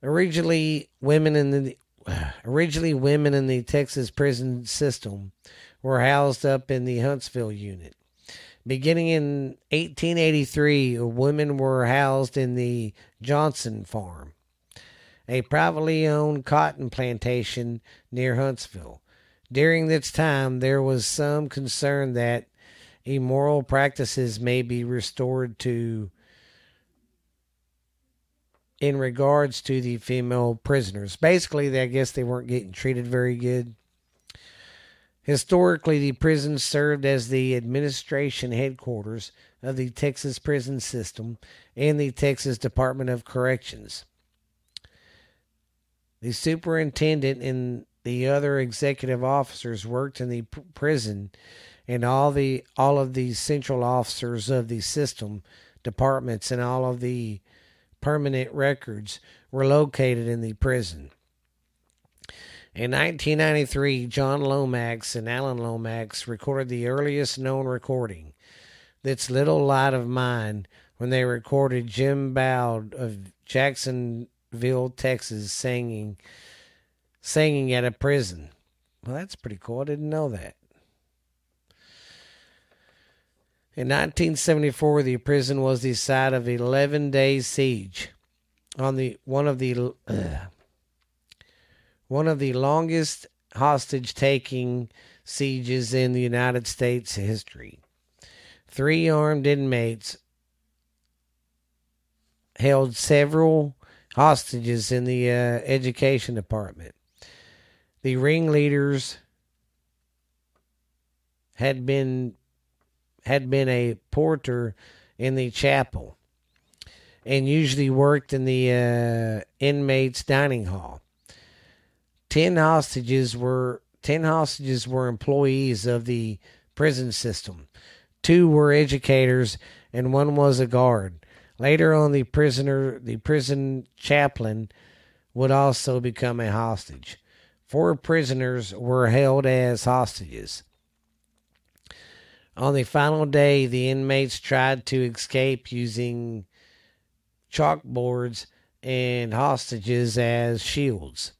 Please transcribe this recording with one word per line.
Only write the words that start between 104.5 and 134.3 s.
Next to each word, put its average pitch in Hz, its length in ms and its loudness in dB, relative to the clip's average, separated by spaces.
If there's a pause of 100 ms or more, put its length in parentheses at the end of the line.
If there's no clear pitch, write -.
in 123 120 0
the, 123 260 0
uh, 120 340 2
education 131 720 0
department. 101 580 -8 (1080)
The 131 140 0
ringleaders 143 1000 2 (2500)
had 127 320 -2
been, 131 480 -2 (880)
had 135 240 0
been 131 220 2
a 120 260 0 (140)
porter 131 640 -2 (420)
in 131 200 -2
the 127 140 -2
chapel - 680 0 (1080)
and 135 240 0
usually 143 400 2
worked 139 460 4
in 131 100 0
the, 127 260 2
uh, 120 720 0 (140)
inmates' 135 640 0
dining 135 440 0
hall. 90 340 -8 (1300)
Ten 170 280 4
hostages 131 800 2
were, 127 440 -2 (220)
ten 160 220 0
hostages 143 640 0
were 127 180 0
employees 135 800 0
of 120 180 0
the 117 360 -4 (340)
prison 127 380 0
system. 90 560 -8 (540)
Two 175 260 8
were 147 240 6
educators, 131 840 4 (360)
and 127 200 -2
one 143 220 2
was 143 240 6
a 131 80 2
guard. 117 580 2 (360)
Later 156 340 6
on, 151 160 6
the 139 140 2
prisoner, 135 760 0
the 117 200 -8
prison 139 680 -2 (100)
chaplain 117 760 0 (640)